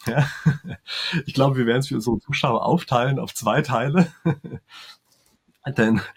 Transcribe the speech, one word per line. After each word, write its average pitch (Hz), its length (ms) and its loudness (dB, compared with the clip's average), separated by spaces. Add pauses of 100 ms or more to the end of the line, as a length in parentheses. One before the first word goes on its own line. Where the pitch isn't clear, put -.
Ja. 135 200 2 (460)
<laughs> - 520 -6
Ich - 100 -10
glaube, 135 220 2
wir 120 100 2
werden's 131 200 2
für 135 80 -4
unsere 113 240 -2
Zuschauer 135 460 0
aufteilen 135 540 2
auf - 160 -8
zwei 110 260 0
Teile. 139 460 2 (180)
<laughs> - 1400 -10 (100)
Denn 110 240 4 (160)